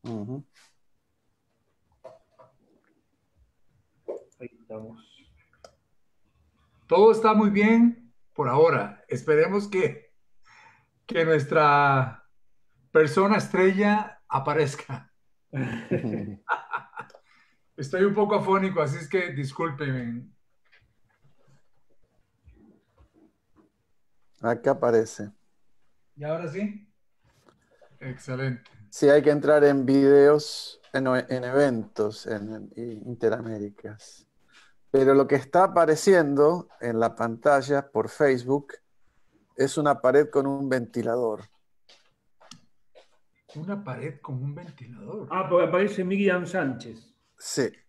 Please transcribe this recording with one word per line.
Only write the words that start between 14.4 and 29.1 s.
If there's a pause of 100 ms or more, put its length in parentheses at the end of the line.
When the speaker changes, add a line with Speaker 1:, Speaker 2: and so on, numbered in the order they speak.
Speaker 1:
<laughs> (1400)
Speaker 3:
Estoy
un
poco
afónico,
así
es
que
discúlpenme. (4000)
Speaker 1:
Acá
aparece. (840)
Speaker 3:
¿Y
ahora
sí? (1120)
Excelente. (200)
Speaker 1:
Sí,
hay